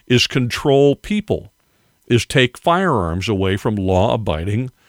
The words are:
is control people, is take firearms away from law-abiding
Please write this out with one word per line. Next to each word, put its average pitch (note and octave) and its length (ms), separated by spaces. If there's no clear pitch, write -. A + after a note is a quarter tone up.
is B2 220
control C#3 640
people, - 580
is A#2+ 200
take B2+ 320
firearms A2+ 680
away F#2+ 280
from G#2+ 200
law-abiding G2+ 920